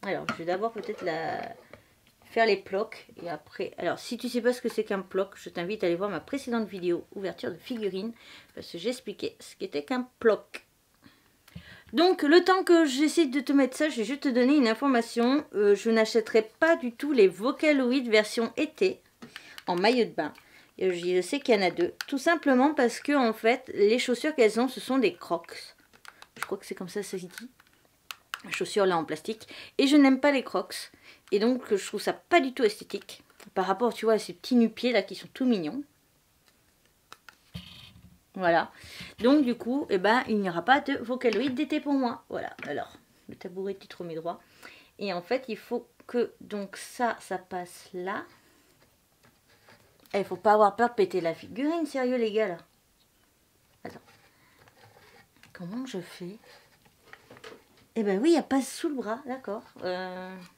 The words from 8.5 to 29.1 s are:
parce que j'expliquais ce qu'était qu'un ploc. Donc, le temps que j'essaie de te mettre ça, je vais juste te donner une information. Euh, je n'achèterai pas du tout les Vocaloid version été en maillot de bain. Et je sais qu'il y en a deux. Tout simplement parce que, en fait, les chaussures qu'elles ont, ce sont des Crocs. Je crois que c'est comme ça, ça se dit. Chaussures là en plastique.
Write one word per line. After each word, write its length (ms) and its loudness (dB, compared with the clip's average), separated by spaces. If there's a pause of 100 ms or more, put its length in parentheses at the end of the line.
parce 160 -16
que 60 -10
j'expliquais 600 -8
ce 160 -20
qu'était 300 -8
qu'un 240 -4 (100)
ploc. 480 0 (1300)
Donc, 320 2
le 180 8
temps 220 4
que 220 6
j'essaie 400 2
de 120 -2
te 140 -4
mettre 240 4
ça, 120 0
je 100 -6
vais 60 0
juste 200 -6
te 40 2
donner 280 4
une 100 6
information. 760 2 (100)
Euh, 220 6
je 140 -2
n'achèterai 520 2 (160)
pas 160 6
du 160 -6
tout 220 -4
les 160 8
Vocaloid 800 2
version 480 2
été 440 -2 (680)
en 80 0
maillot 300 4
de 40 -10
bain. 220 -4 (460)
Et 120 0
je 300 0
sais 180 -2
qu'il 160 4
y 40 2
en 40 2
a 80 2
deux. 220 -2 (160)
Tout 80 -4
simplement 560 4
parce 260 0
que, 140 -4
en 220 2
fait, 400 0
les 240 4
chaussures 360 -2
qu'elles 240 4
ont, 100 2
ce 120 -10
sont 160 -2
des 180 2
Crocs. 640 -10 (640)
Je 80 -6
crois 100 -6
que 80 -16
c'est 100 -10
comme 140 -12
ça, 140 -8
ça 160 -10
se 80 -12
dit. 240 -18 (1000)
Chaussures 360 0
là 100 2
en 80 0
plastique. 420 -10 (300)